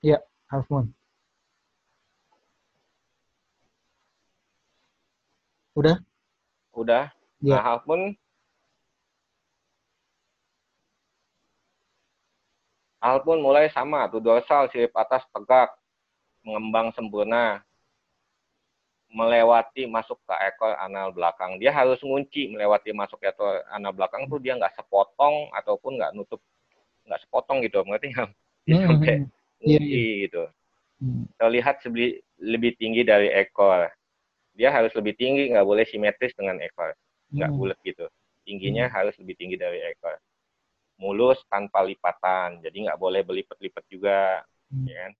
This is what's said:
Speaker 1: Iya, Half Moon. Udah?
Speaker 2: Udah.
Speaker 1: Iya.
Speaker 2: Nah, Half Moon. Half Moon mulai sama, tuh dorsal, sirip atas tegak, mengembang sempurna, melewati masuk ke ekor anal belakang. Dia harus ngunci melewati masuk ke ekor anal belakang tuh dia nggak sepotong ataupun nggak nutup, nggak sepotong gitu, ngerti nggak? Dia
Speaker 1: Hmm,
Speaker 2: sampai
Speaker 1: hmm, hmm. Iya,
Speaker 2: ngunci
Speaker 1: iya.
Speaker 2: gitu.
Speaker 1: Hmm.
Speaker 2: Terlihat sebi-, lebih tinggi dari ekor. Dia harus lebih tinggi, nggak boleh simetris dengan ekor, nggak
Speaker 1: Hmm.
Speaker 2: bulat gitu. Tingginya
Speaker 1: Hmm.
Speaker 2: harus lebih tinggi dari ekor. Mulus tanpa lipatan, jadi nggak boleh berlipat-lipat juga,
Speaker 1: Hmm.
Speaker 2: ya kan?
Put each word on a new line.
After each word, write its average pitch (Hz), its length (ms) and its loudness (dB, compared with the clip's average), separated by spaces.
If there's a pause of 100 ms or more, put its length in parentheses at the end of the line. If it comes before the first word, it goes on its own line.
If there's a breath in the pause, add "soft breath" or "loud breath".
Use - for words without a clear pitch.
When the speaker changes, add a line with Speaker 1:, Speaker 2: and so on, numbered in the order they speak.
Speaker 1:
Iya, 151 160 4 (280)
Half 139 220 -6
Moon. 135 180 0 (4000)
Udah? 156 240 4 (800)
Speaker 2:
Udah. 117 340 0 (320)
Speaker 1:
Iya. 139 160 4
Speaker 2:
Nah, 104 80 2
Half 120 200 0
Moon. 185 280 -2 (4000)
Half 127 240 2
Moon 160 160 2
mulai 143 280 6
sama, 139 380 -2
tuh 110 140 -4
dorsal, 120 500 4
sirip 120 240 0
atas 127 340 0
tegak, 120 460 2 (680)
mengembang 110 540 -2
sempurna, 107 640 -2 (1500)
melewati 117 800 4
masuk 113 360 -6
ke 95 120 -6 (100)
ekor 110 320 -2
anal 95 340 -8
belakang. 92 480 -4
Dia 113 120 2
harus 131 280 2
ngunci 139 500 -6
melewati 104 440 0
masuk 101 260 -8
ke 98 100 -4
ekor 98 400 -4
anal 101 220 -8
belakang 95 340 -4
tuh 139 140 -8
dia 127 160 -4
nggak - 180 -2
sepotong 143 800 0
ataupun 104 460 -6
nggak 80 160 -4
nutup, 104 240 -12 (640)
nggak - 180 -10
sepotong - 400 -4
gitu, 101 220 -2
ngerti 101 260 -4
nggak? 120 220 -4 (320)
Dia 160 140 4
Speaker 1:
Hmm, 190 120 2
Speaker 2:
sampai 156 240 4
Speaker 1:
hmm, 147 120 0
hmm. 131 60 -16 (300)
Iya, 151 200 6
Speaker 2:
ngunci 147 100 -4 (100)
Speaker 1:
iya. 110 220 -2
Speaker 2:
gitu. 87 200 -6 (560)
Speaker 1:
Hmm. 123 240 -6 (120)
Speaker 2:
Terlihat 120 460 0
sebi-, 120 380 -4 (180)
lebih 117 380 -2
tinggi 113 280 -2
dari 104 260 4
ekor. 95 600 2 (640)
Dia 120 180 2
harus 117 240 2
lebih 104 200 -4
tinggi, 135 360 -2
nggak 104 160 4
boleh 104 180 2
simetris 107 480 -4
dengan 95 260 -6
ekor, 82 360 -8 (340)
nggak 143 220 -4
Speaker 1:
Hmm. 143 80 -4
Speaker 2:
bulat 95 240 -4
gitu. 90 240 -10 (360)
Tingginya 101 440 -4
Speaker 1:
Hmm. 123 100 -8
Speaker 2:
harus 98 200 -2
lebih 92 180 -16
tinggi 90 220 -10
dari 87 260 -8
ekor. 82 320 -10 (840)
Mulus 107 500 2
tanpa 101 360 -2
lipatan, 90 800 -4
jadi 87 260 -10
nggak 85 100 -4
boleh 92 260 -2
berlipat-lipat 95 640 -10
juga, 98 600 -2 (220)
Speaker 1:
Hmm. 131 180 -8
Speaker 2:
ya 80 140 -12
kan? 95 200 -14